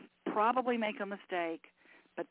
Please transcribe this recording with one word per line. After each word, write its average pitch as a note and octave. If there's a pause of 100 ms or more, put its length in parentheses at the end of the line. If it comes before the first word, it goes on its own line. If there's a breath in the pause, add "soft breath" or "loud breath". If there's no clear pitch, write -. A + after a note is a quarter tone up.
(320)
probably A#3+
make G#3+
a G3+
mistake, F3 (520 loud breath)
but E3+